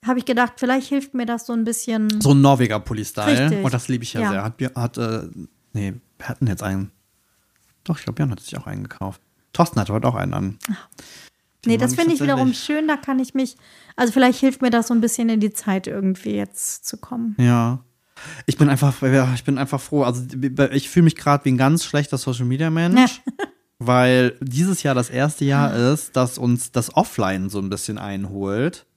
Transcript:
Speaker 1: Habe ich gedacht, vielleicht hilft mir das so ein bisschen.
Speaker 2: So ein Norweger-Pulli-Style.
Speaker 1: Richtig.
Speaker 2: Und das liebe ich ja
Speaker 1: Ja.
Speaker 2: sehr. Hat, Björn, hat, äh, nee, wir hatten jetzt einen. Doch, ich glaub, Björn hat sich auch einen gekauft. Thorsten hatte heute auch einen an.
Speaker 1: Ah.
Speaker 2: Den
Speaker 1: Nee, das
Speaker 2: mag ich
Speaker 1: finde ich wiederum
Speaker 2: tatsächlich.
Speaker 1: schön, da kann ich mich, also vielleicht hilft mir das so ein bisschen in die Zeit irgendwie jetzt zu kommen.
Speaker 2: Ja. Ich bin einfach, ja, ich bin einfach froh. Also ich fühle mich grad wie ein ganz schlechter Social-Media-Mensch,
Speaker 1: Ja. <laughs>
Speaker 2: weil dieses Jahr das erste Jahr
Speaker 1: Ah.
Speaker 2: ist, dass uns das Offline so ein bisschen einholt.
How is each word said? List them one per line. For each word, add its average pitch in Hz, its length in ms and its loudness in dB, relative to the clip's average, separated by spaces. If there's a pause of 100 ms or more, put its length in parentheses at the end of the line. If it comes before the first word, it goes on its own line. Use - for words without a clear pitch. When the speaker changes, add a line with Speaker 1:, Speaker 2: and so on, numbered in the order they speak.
Speaker 1:
Habe 247 140 0
ich 240 60 -4
gedacht, 240 320 0
vielleicht 262 320 0
hilft 277 260 -2
mir 247 120 -4
das 233 200 -6
so 247 60 -6
ein 226 120 0
bisschen. 220 560 -2
Speaker 2:
So 139 120 6
ein 139 80 8
Norweger-Pulli-Style. 120 1080 2
Speaker 1:
Richtig. 196 140 -2
Speaker 2:
Und 127 100 0
das 123 140 -4
liebe 123 140 -2
ich 117 120 -12
ja 117 80 -2
Speaker 1:
Ja. 104 80 0
Speaker 2:
sehr. 98 140 -4
Hat, 110 120 -6
Björn, 131 180 -6
hat, 120 240 -4
äh, 113 240 -4 (520)
nee, 101 200 -4 (240)
wir - 100 -16
hatten 127 180 -4
jetzt 98 160 -2
einen. 98 280 -4 (920)
Doch, 170 140 -4
ich - 60 -18
glaub, - 120 -8
Björn 143 140 -2
hat 101 100 -8
sich - 160 -14
auch - 100 -12
einen 101 180 -10
gekauft. 95 360 -12 (320)
Thorsten - 280 0
hatte 98 120 -2
heute 113 160 0
auch 123 60 0
einen 92 200 -4
an. 95 240 -6 (120)
Speaker 1:
Ah. 202 40 -4 (920)
Speaker 2:
Den 233 80 2
Speaker 1:
Nee, 233 40 2
das 247 140 0
Speaker 2:
mag - 20 -2
ich 262 80 -2
Speaker 1:
finde 339 140 2
ich 269 80 -2
wiederum 262 260 2
Speaker 2:
tatsächlich. 247 160 -4 (140)
Speaker 1:
schön, 311 100 0
da 302 80 0
kann 269 220 -4
ich 262 160 -4
mich, 262 220 -2 (380)
also 240 200 0
vielleicht 254 260 4
hilft 269 220 2
mir 254 80 2
das 233 180 2
so 247 60 0
ein 233 80 4
bisschen 233 260 0
in 220 120 2
die 208 120 0
Zeit 190 340 -2
irgendwie 196 480 -2
jetzt - 520 -8
zu - 100 -10
kommen. 233 420 -6
Speaker 2:
Ja. 120 420 4 (680)
Ich 127 100 0
bin 147 140 4
einfach, 139 320 2
ja, 131 320 4
ich 120 100 -6
bin 139 140 0
einfach 135 220 -2
froh. 147 240 0
Also 123 180 -2 (500)
ich 135 160 -2
fühle 175 160 4
mich 160 120 6
grad 143 280 2
wie 135 60 2
ein 127 80 2
ganz 143 260 2
schlechter 143 320 -2
Social-Media-Mensch, 160 1080 2
Speaker 1:
Ja. 330 200 -8 (100)
<laughs> - 220 -20
Speaker 2:
weil 127 640 4
dieses 160 420 -2
Jahr 139 120 0
das 123 160 -2
erste 143 340 -2
Jahr 139 280 2
Speaker 1:
Ah. 120 200 2
Speaker 2:
ist, - 240 -4
dass 127 220 0
uns 120 340 0
das - 240 -2
Offline 95 540 -2
so 104 80 -6
ein 98 100 -4
bisschen 104 300 -6
einholt. 98 880 -4 (100)